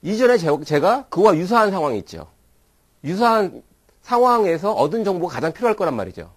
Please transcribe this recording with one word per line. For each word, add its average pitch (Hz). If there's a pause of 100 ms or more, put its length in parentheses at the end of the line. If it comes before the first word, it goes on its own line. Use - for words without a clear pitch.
이전에 233
제, 170 (160)
제가 156
그와 190
유사한 202
상황이 151
있죠. 82 (760)
유사한 208 (380)
상황에서 220
얻은 165
정보가 180
가장 143
필요할 226
거란 170
말이죠. 92